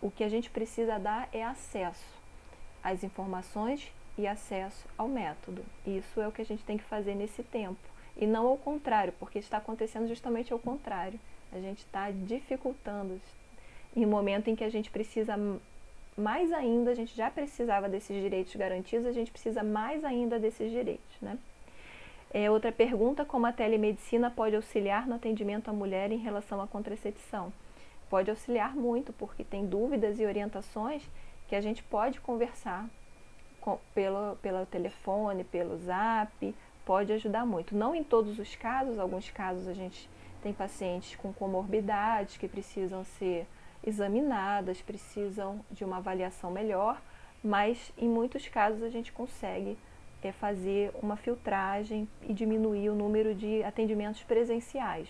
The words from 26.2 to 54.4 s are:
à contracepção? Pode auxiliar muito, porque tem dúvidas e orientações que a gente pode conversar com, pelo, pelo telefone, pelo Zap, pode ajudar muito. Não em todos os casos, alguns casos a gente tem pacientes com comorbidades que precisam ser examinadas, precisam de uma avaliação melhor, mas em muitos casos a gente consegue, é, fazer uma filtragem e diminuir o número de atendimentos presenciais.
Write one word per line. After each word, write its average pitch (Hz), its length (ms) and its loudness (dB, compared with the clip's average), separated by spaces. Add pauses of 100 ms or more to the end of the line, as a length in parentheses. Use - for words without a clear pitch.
à 202 60 -4
contracepção? 202 840 -6 (560)
Pode 196 220 4
auxiliar 233 460 2
muito, 240 360 0
porque - 300 -8
tem 202 240 -2
dúvidas 214 540 2
e 220 40 4
orientações 214 800 -2 (460)
que 202 80 2
a 202 40 4
gente 214 220 0
pode 240 380 2
conversar 226 680 -2 (720)
com, 196 200 0 (120)
pelo, 196 440 2
pelo 185 300 0
telefone, 196 760 0
pelo 175 360 0
Zap, 202 760 2 (300)
pode 196 280 4
ajudar 214 320 2
muito. 196 300 0
Não 214 180 4
em 330 120 0
todos 220 340 6
os 208 160 -8
casos, 247 460 0
alguns 185 320 -2
casos 185 340 -2
a 185 60 -4
gente 185 360 -8 (360)
tem 208 80 -2
pacientes 190 640 -4
com 196 160 -6
comorbidades 202 1040 2
que - 100 -6
precisam 190 560 -4
ser 185 460 -2 (380)
examinadas, 202 920 2
precisam 202 800 -6 (100)
de 202 140 -6
uma 185 140 -2
avaliação 185 520 -2
melhor, 202 480 2 (440)
mas 208 560 4
em 233 100 4
muitos 233 400 2
casos 214 340 4
a 226 60 -2
gente 233 240 -6
consegue, 196 640 -4 (460)
é, 196 100 -2
fazer 202 580 2 (120)
uma 208 140 0
filtragem 214 920 0 (140)
e - 100 -2
diminuir 214 560 4
o 208 60 4
número 214 400 4
de 214 280 2
atendimentos 208 600 0
presenciais. 233 880 2